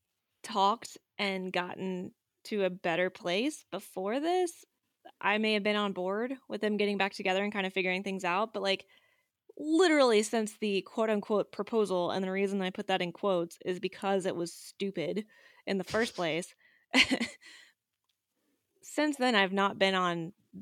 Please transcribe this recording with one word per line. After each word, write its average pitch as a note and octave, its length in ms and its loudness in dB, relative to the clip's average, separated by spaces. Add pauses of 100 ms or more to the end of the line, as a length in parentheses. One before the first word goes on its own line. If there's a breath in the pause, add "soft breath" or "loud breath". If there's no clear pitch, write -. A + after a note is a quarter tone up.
(420)
talked G#3 560 0 (200)
and F#3+ 340 -4
gotten F3+ 580 -4 (340)
to G#3 200 -2
a F#3 60 2
better F3+ 380 0
place F#3+ 640 -2
before G3 480 -4
this, F4 460 -2 (560)
I G#3 180 2
may G#3+ 160 2
have G#3 80 0
been G#3 140 2
on G#3 160 0
board G3+ 420 -4 (140)
with G#3+ 120 -6
them G#3+ 160 0
getting G3+ 220 0
back G3 140 0
together G3 320 0
and G#3 80 -2
kind G3+ 140 -2
of F#3+ 60 -4
figuring F#3 300 0
things F#3+ 220 -6
out. F#3+ 280 0
But, G3 120 -6
like, G3 200 0 (720 soft breath)
literally D4 680 6
since G#3+ 360 -2
the G3 220 2
quote-unquote G#3+ 680 0
proposal, F#3+ 580 0
and F#3+ 140 -2
the F#3 80 -2
reason G3 300 0
I F#3 80 0
put G3 180 -10
that F#3+ 120 2
in F3 120 -2
quotes F3 520 0
is F3+ 140 -2
because F#3+ 480 -2
it - 80 -2
was E3+ 180 -6
stupid F#3 720 -6 (440 soft breath)
in G3 100 0
the F3+ 60 -4
first - 320 -2
place. E3+ 360 -2 (400 soft breath)
<laughs> - 40 4 (1900 loud breath)
Since D4 340 -2
then, B3+ 200 2
I've G3 160 4
not G3 260 0
been F#3+ 160 4
on F3 380 -2 (300)